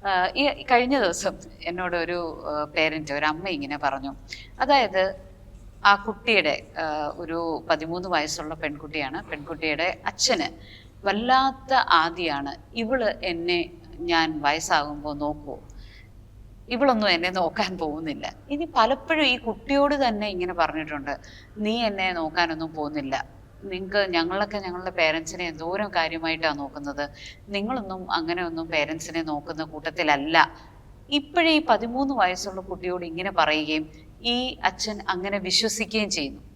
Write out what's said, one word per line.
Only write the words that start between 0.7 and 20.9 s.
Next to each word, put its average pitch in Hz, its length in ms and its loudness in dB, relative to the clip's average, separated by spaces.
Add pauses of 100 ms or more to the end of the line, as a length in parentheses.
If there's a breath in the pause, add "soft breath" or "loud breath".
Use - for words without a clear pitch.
കഴിഞ്ഞ 254 300 6
ദിവസം 180 340 2 (280)
എന്നോട് 175 340 -2
ഒരു, 170 520 -2
ആ, 151 160 -2
പേരന്റ്, 151 480 0
ഒരു 147 140 0
അമ്മ 160 220 0
ഇങ്ങനെ 143 300 -4
പറഞ്ഞു. 139 360 -2 (460 loud breath)
അതായത് 202 540 4 (720)
ആ 202 100 8
കുട്ടിയുടെ, 202 680 2 (160)
ആ, 151 380 -2
ഒരു 165 540 -4
പതിമൂന്ന് 165 380 0
വയസ്സുള്ള 156 460 -2
പെൺകുട്ടിയാണ്. 151 760 -6
പെൺകുട്ടിയുടെ 156 760 -4
അച്ഛന് - 420 0 (580 loud breath)
വല്ലാത്ത 254 680 2
ആദിയാണ്, 160 1000 2
"ഇവള് 233 460 0
എന്നെ 175 480 0 (280)
ഞാൻ 165 440 2
വയസ്സാകുമ്പോ 147 680 0
നോക്കുവോ? 147 560 -6 (1000 loud breath)
ഇവളൊന്നും 226 420 4
എന്നെ 175 200 4
നോക്കാൻ 185 480 0
പോകുന്നില്ല." - 560 -4 (160)
ഇനി 294 260 -2
പലപ്പോഴും 277 500 4
ഈ 247 100 4
കുട്ടിയോട് 277 720 2
തന്നെ 208 200 -2
ഇങ്ങനെ 180 260 -4
പറഞ്ഞിട്ടുണ്ട്, 151 640 -2 (420 loud breath)